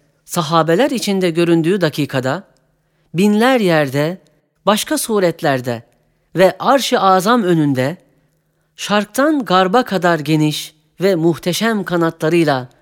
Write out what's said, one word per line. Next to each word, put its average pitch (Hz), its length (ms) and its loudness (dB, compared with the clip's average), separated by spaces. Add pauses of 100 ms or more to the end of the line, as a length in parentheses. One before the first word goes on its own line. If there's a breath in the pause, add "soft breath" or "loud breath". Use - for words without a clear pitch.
(260)
sahabeler 165 680 0
içinde 196 380 -2
göründüğü 170 520 0
dakikada 143 640 -4 (680)
binler 208 460 2
yerde, 156 600 0 (440)
başka 214 320 0
suretlerde 143 920 -2 (480)
ve 180 240 4
Arş-ı 240 400 0
Azam 190 440 2
önünde 151 540 0 (800)
şarktan 254 680 -2
garba 185 380 2
kadar 175 360 0
geniş 151 560 -2 (260)
ve 190 140 2
muhteşem 175 680 -2
kanatlarıyla 165 840 0 (120)